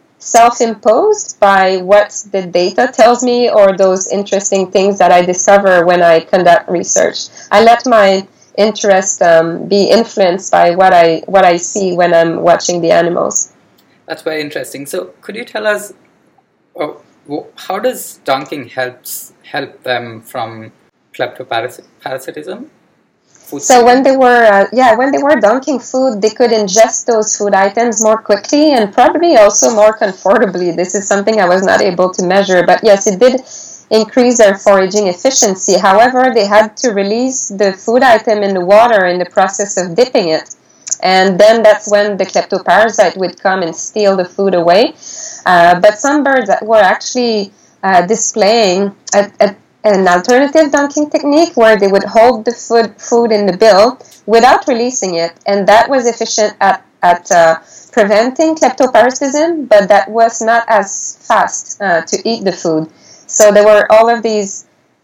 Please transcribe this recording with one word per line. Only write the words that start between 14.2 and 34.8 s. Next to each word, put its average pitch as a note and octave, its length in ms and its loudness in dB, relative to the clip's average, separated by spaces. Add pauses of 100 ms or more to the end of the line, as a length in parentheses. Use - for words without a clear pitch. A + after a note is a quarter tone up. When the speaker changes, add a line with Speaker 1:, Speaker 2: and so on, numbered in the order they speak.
Speaker 2:
very D#3 180 -8
interesting. C#3+ 460 -12
So - 340 -10
could G3+ 160 -16
you A#3+ 80 -14
tell G#3+ 220 -10
us, G3+ 260 -6 (880)
uh, D3+ 140 -8 (340)
w-, D3 180 -10 (100)
how F#3+ 220 -8
does - 460 -8
dunking C#3 440 -6
helps, - 720 -12
help - 400 -14
them A#2+ 400 -8
from A2 500 -14 (400)
kleptoparasitism? C3 1600 -12 (560)
Food - 360 -16
Speaker 1:
So A#3+ 220 4
when B3 180 2
Speaker 2:
stealing? - 20 -
Speaker 1:
they C4+ 120 2
were, B3 300 4
uh, G3 260 4
yeah, A#3+ 240 2
when C4+ 160 -2
they C#4 100 -2
were C#4+ 140 2
dunking B3 420 -2
food, C4 440 -4
they G#3+ 80 2
could A#3+ 200 0
ingest A3 560 0
those A3 300 -2
food G3+ 160 -4
items G3+ 500 0
more G#3+ 140 2
quickly C#4+ 560 0
and G#3+ 200 0
probably E4 440 2
also A3+ 380 4
more G#3+ 220 4
comfortably. F#3+ 760 -2
This F3 240 -4
is G3 120 -6
something G#3 340 -2
I F3+ 60 2
was F#3 180 0
not F#3 160 2
able F#3 340 0
to F#3+ 100 -6
measure, F#3 400 2
but F3 180 -2
yes, G3+ 240 2
it G3 140 -2
did B3+ 220 2 (480)
increase A3+ 480 0
their G3+ 200 4
foraging G3 480 0